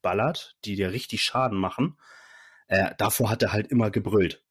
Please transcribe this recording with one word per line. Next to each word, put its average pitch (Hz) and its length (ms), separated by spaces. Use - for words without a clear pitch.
ballert, 110 600
die 101 120
dir 95 160
richtig 113 300
Schaden 123 360
machen, 120 400
äh, 95 300
davor 107 320
hat 113 120
er 101 100
halt 107 160
immer 113 220
gebrüllt 101 600